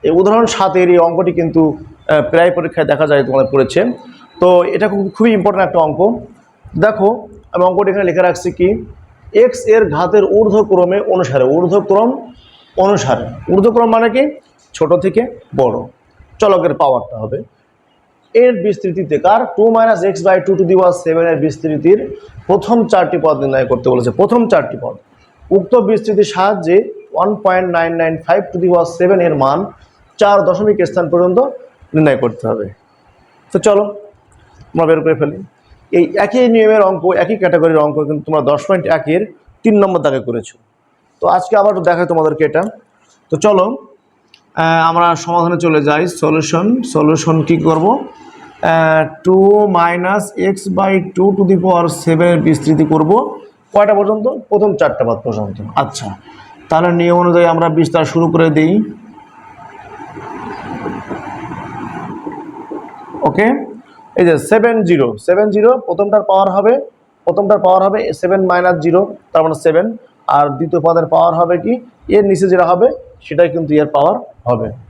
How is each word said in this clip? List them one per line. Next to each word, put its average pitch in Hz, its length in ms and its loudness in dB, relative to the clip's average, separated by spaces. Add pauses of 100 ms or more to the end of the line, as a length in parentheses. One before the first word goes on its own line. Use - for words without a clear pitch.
এই 151 140 0
উদাহরণ 220 340 2
সাতের 185 400 0
এই 175 120 6
অঙ্কটি 175 340 -2
কিন্তু, 160 220 0 (100)
আহ, - 580 -4
প্রায় 170 260 4
পরীক্ষায় 165 360 -4
দেখা 156 180 0
যায়, 143 180 4
তোমাদের 135 240 0
পড়েছে। 135 280 2 (600)
তো 180 80 4 (260)
এটা 202 180 0
খুব, 202 80 -4 (160)
খুবই 226 220 2
ইম্পর্ট্যান্ট 185 300 0
একটা 175 180 -2
অঙ্ক। 151 140 -4 (840)
দেখো, 208 240 0 (440)
আমি 180 160 0
অঙ্কটি 190 220 0
এখানে 190 200 -2
লিখে 175 180 0
রাখছি 175 200 -4 (100)
কি, 175 100 2 (760)
এক্স 247 160 -2 (140)
এর 226 80 4 (140)
ঘাতের 180 280 2 (140)
ঊর্ধ্বক্রমে 202 600 2 (160)
অনুসারে, 135 300 0 (120)
ঊর্ধ্বক্রম 190 520 0 (760)
অনুসারে, 123 400 0 (280)
ঊর্ধ্বক্রম 226 420 2
মানে 226 200 2
কি? 262 80 0 (520)
ছোট 156 160 0 (140)
থেকে 190 180 0 (380)
বড় 120 160 2 (640)
চলকের 175 400 2
পাওয়ারটা 127 420 0
হবে। 110 160 -8 (960)
এর 247 180 4 (120)
বিস্তৃতিতে 180 520 -4 (100)
কার? 214 140 4 (160)
টু 208 80 2 (120)
minus 226 240 2 (120)
x - 20 -4 (120)
by 190 100 4 (100)
টু 196 120 0
to 190 100 2
the 185 120 4
power 180 140 2 (100)
seven 165 260 0
এর 156 140 -2
বিস্তৃতির 156 540 0 (500)
প্রথম 202 300 0 (140)
চারটি 180 320 0
পদ 151 180 2
নির্ণয় 135 280 -2
করতে 120 220 -2
বলেছে, 123 180 0 (100)
প্রথম 220 200 2 (120)
চারটি 156 300 0
পদ। 113 120 -10 (600)
উক্ত 180 160 0 (160)
বিস্তৃতির 208 460 0
সাহায্যে 185 420 0 (380)
ওয়ান 185 160 0 (140)
পয়েন্ট 185 320 2
নাইন 165 160 0 (100)
নাইন 165 120 0 (120)
ফাইভ 185 140 2 (120)
to 185 100 -8
the 185 100 0
power 170 160 2 (100)
seven 185 280 2
এর 156 160 0
মান 139 160 0 (640)
চার 202 160 4 (120)
দশমিক 202 280 0 (140)
স্থান 175 220 -2
পর্যন্ত 180 260 2 (560)
নির্ণয় 151 280 2
করতে 113 280 -4
হবে। 107 160 -4 (880)
তো - 40 -2 (100)
চলো, 202 180 4 (880)
আমরা 165 160 0
বের 160 160 2
করে 160 160 0
ফেলি। 151 180 -4 (600)
এই 170 60 4 (200)
একই 247 300 2
নিয়মের 220 340 4
অঙ্ক, 180 140 -2 (200)
একই 202 180 -2
ক্যাটাগরির 165 440 2
অঙ্ক 147 120 -2 (120)
কিন্তু 151 180 -6
তোমরা 151 240 0
দশ 147 160 0
পয়েন্ট 180 180 -2 (120)
একের 160 260 -2 (400)
তিন 220 200 2
নম্বর 185 220 0
দাগে 135 240 0
করেছো। 117 260 -8 (680)
তো - 40 -6 (120)
আজকে 185 240 -4
আবার 208 120 2 (160)
দেখাই 175 240 0
তোমাদেরকে 156 360 0
এটা। 156 140 -2 (680)
তো - 40 0 (100)
চলো, 202 260 4
আহ, - 1200 -6
আমরা 170 160 2 (180)
সমাধানে 170 400 0
চলে 160 240 2
যাই। 151 140 0 (200)
সলিউশন, 160 440 0 (280)
সলিউশন 156 420 2 (120)
কি 165 80 2 (120)
করব? 160 220 0
আহ, - 1120 -2 (240)
টু 185 120 4 (400)
minus 180 460 0 (300)
x - 20 -8 (220)
by 190 140 0 (240)
টু 185 80 0 (120)
to 202 140 0
the 196 140 4
power 175 220 2 (180)
seven 165 280 2
এর 165 140 2
বিস্তৃতি 156 460 2
করব 156 180 2 (640)
কয়টা 208 240 4
পর্যন্ত? 208 280 -2 (240)
প্রথম 208 200 2 (100)
চারটা 147 280 0
পদ 113 180 -2
পর্যন্ত। 104 300 -6 (260)
আচ্ছা, - 260 -8 (600)
তাহলে 165 200 0 (120)
নিয়ম 170 220 2
অনুযায়ী 175 320 4
আমরা 165 120 0 (120)
বিস্তার 165 340 0
শুরু 165 220 0
করে 165 220 2
দিই। 160 160 2 (4000)
ওকে, 196 180 0 (760)
এই 180 80 4
যে 165 60 4 (160)
সেভেন 226 260 2 (120)
জিরো, 143 180 2 (200)
সেভেন 190 280 2
জিরো, 214 160 4 (160)
প্রথমটার 202 440 0
পাওয়ার 196 260 2
হবে, 202 160 2 (520)
প্রথমটার 202 400 0
পাওয়ার 185 220 4
হবে 202 120 -2 (220)
সেভেন 190 200 0 (100)
মাইনাস 180 340 0
জিরো, 170 160 2 (320)
তার 160 120 2
মানে 160 200 -2
সেভেন। 170 220 2 (500)
আর 143 100 2 (120)
দ্বিতীয় 160 280 -2
পদের 165 280 2
পাওয়ার 165 260 2
হবে 175 140 0 (100)
কি, 226 80 -2 (440)
এর 208 140 4
নিচে 190 220 0
যেটা 180 180 4
হবে 180 160 2 (400)
সেটাই 165 280 2
কিন্তু 160 160 -4 (100)
এর 147 160 -2
পাওয়ার 143 200 2 (320)
হবে। 113 200 -2 (220)